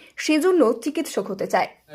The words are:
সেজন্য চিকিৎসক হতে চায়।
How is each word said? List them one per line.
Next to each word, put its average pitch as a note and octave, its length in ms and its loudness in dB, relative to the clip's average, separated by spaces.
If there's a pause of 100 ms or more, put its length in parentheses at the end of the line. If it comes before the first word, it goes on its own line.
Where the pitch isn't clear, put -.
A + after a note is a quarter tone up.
(160)
সেজন্য D#4 560 2
চিকিৎসক A#3+ 580 -6
হতে G3 160 -6
চায়। F#3 220 0 (260)